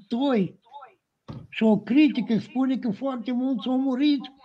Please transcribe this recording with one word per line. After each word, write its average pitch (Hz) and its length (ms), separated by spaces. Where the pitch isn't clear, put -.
toi. 233 540
Și - 140
o 220 160
critică 233 600
spune 262 400
că 240 120
foarte 254 420
mulți 247 360
au 254 100
murit 269 420